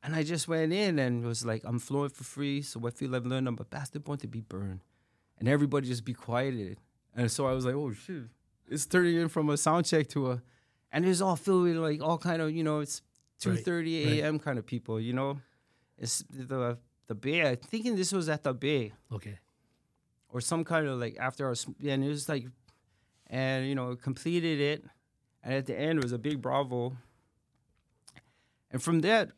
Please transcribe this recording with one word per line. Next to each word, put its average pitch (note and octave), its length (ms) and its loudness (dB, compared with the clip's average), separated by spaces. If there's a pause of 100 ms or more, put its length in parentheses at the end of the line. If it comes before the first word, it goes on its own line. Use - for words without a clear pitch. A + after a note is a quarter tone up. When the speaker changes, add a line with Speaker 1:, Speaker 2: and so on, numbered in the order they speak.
Speaker 1:
and D#3 80 -2
I D#3+ 80 2
just D#3 240 -2
went D#3+ 260 2
in F#3+ 260 2
and B2 260 2
was A#2 200 -2
like, A2+ 200 -2
"I'm A#2+ 140 0
flowing C#3 300 -2
for C3+ 140 -14
free, C#3 400 -4
so B2+ 160 -10
what A#2 160 -4
feel C3 200 -4
I've B2 120 -2
learned, C3 200 0
I'm A#2+ 120 -2
a - 60 -10
bastard D3 400 -10
born C#3+ 140 -6
to - 80 -12
be A2+ 140 -8
burned." F#2+ 380 -8 (580)
And A2 120 -2
everybody C#3+ 360 4
just A#2+ 200 -4
be A#2+ 80 -4
quieted. A#2 640 -4 (360)
And A#2+ 160 2
so C#3 160 0
I C3 60 4
was C3 140 0
like, B2 100 2
"Oh, C#3+ 160 -2
shit." C#3+ 320 -10 (460)
It's C#3 160 -2
turning F3 320 6
in E3+ 100 2
from D3+ 220 2
a C#3+ 80 2
sound D#3+ 280 4
check D#3 240 4
to C3 220 0
a, A#2+ 100 -2 (520)
and D#3 120 2
it's F#3 160 4
all F#3+ 140 4
filled F#3 280 4
with, E3+ 140 4
like, D3+ 240 0
all D#3+ 160 2
kind E3 240 0
of, D#3 100 0
you D#3+ 120 0
know, D3+ 160 2
it's C#3+ 220 -6 (440)
Speaker 2:
Right, F#3 120 4
Speaker 1:
two - 40 0
thirty D#3+ 600 2
A D3 40 0
M D#3 100 2
Speaker 2:
right. D3+ 80 -2
Speaker 1:
kind C3+ 160 -2
of G#2+ 60 -8
people, A2+ 340 -4
you A#2 140 -2
know? C#3 260 -2 (580)
It's - 320 -4
the, B2+ 480 -4 (300)
the A2+ 80 -6
Bay. C#3+ 340 0
I'm B2+ 80 2
thinking A3+ 380 -2
this F#3 160 0
was F3+ 180 0
at D3+ 140 -2
the C3+ 100 2
Bay. C3 400 0 (180)
Speaker 2:
Okay. G#2 280 -8 (880)
Speaker 1:
Or B2 120 -6
some E3 220 0
kind D#3+ 240 0
of, C3 120 -2
like, A#2 200 -4
after C3 280 -2
our, B2 80 0
sm-, - 240 -8
yeah, C#3+ 140 0
and C3+ 100 2
it C#3 60 0
was D3 200 -4
like, C#3 160 -2 (840)
and, C3 400 0
you C#3 80 0
know, B2 200 -4
completed D#3+ 640 -2
it. C#3+ 240 0 (600)
And B2+ 100 -4
at C3+ 120 0
the D#3+ 140 -4
end, D#3 200 2
it C3+ 40 2
was A#2+ 100 -2
a B2 60 -2
big C#3 220 -2
bravo. B2+ 540 0 (1800)
And B2+ 100 -6
from E3 200 4
that G3+ 360 4